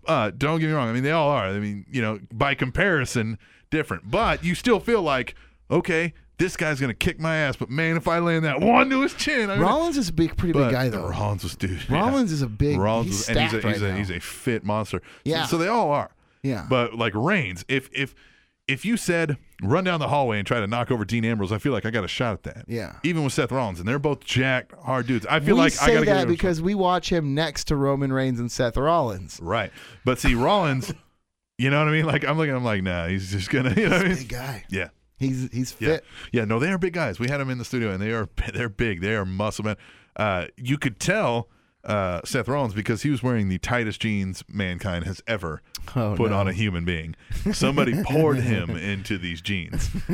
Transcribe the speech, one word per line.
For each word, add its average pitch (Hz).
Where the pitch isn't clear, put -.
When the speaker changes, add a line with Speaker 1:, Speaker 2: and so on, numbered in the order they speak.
Speaker 1:
Uh, 123
don't 151
get 160
me 156
wrong. 139
I 113
mean, 123
they 139
all 156
are. 127
I 95
mean, 104
you 127
know, 107
by 139
comparison, 127
different. -
But 175
you 175
still 220
feel 185
like, 135
okay, 165
this 180
guy's 156
gonna 127
kick 160
my 160
ass. 143
But -
man, 165
if 160
I 170
land 165
that 139
one 247
to 262
his -
chin, 247
I'm 196
gonna -
Speaker 2:
Rollins 311
is 208
a 165
big, 160
pretty 175
Speaker 1:
But 143
Speaker 2:
big 113
guy, 127
though. 98
Speaker 1:
Rollins 101
was, -
dude, 90
yeah. 131
Speaker 2:
Rollins 240
is 151
a 127
big, 107
Speaker 1:
Rollins 113
Speaker 2:
he's 98
Speaker 1:
was, 101
and 113
he's 156
a, 113
Speaker 2:
stacked 107
Speaker 1:
he's 101
Speaker 2:
right 101
Speaker 1:
a, -
Speaker 2:
now. 92
Speaker 1:
he's 101
a 87
fit -
monster. 104
So, -
Speaker 2:
Yeah. 160
Speaker 1:
so 165
they 170
all 214
are. 135
Speaker 2:
Yeah. 120
Speaker 1:
But, 120
like, 113
Reigns, 117
if, 135
if, 131
if 135
you 226
said, 165
"Run 151
down 175
the 131
hallway 123
and 98
try 123
to 101
knock 117
over 113
Dean 113
Ambrose," 104
I 107
feel 143
like 104
I 110
got 110
a 87
shot 120
at -
that. -
Speaker 2:
Yeah. 110
Speaker 1:
Even 165
with 131
Seth 131
Rollins, 113
and 87
they're 135
both 143
jacked, 127
hard 127
dudes. 117
I 151
feel 156
Speaker 2:
We 262
Speaker 1:
like -
Speaker 2:
say -
Speaker 1:
I -
gotta -
Speaker 2:
that 208
Speaker 1:
get 190
him 165
Speaker 2:
because 170
we 190
watch 180
him 151
next 151
to 151
Roman 139
Reigns 131
and 120
Seth 120
Rollins. 123
Speaker 1:
Right. 95
But 127
see, 131
Rollins, 139
Speaker 2:
<laughs> -
Speaker 1:
you 131
know 143
what 156
I 151
mean? 156
Like, 147
I'm 143
looking, 151
I'm 127
like, 104
"Nah, 87
he's 95
just 98
gonna," 131
<laughs> -
you 214
know 185
what 170
I 190
mean? -
Speaker 2:
He's 160
a 120
big -
guy. 123
Speaker 1:
Yeah. 92
Speaker 2:
He's, 131
he's 123
Speaker 1:
Yeah. 110
Speaker 2:
fit. 156
Speaker 1:
Yeah, 117
no, 110
they 147
are 190
big 175
guys. 135
We 123
had 143
'em 131
in 127
the 117
studio, 117
and 95
they 107
are, 110
<laughs> -
they're 120
big. 101
They 104
are 104
muscle 98
men. 107
Uh, 95
you 131
could 131
tell, 151
uh, 92
Seth 113
Rollins 131
because 104
he 147
was 123
wearing 117
the 92
tightest 117
jeans 98
mankind 90
has 92
ever 92
Speaker 2:
Oh, 107
Speaker 1:
put 110
Speaker 2:
no. 98
Speaker 1:
on 98
a 92
human 90
being. 82
Somebody 139
Speaker 2:
<laughs> -
Speaker 1:
poured 147
him 104
into 98
these 85
jeans. -